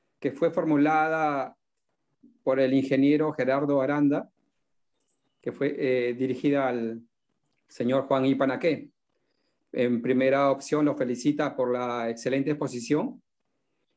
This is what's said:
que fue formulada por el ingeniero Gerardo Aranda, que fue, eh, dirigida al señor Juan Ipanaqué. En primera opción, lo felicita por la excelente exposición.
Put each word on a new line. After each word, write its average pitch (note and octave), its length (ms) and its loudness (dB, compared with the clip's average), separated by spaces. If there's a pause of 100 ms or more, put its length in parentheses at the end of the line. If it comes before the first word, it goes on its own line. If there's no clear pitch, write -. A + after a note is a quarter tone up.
(180)
que C3+ 140 -2
fue E3 180 0
formulada D#3 1040 0 (880)
por C3+ 180 2
el C3 120 2
ingeniero C#3 600 2
Gerardo C#3 500 0
Aranda, C#3+ 480 0 (1120)
que A#2+ 100 -8
fue, - 260 -4
eh, B2+ 340 0
dirigida C3 560 -2
al A#2 340 -4 (640)
señor C3 400 -2
Juan C3+ 200 2
Ipanaqué. C3+ 640 0 (840)
En A#2+ 300 0
primera C3 480 2
opción, D3+ 340 0
lo D3 100 2
felicita C#3+ 600 -2
por B2 160 0
la A#2+ 380 -4
excelente C3+ 400 -2
exposición. C#3+ 720 -4 (760)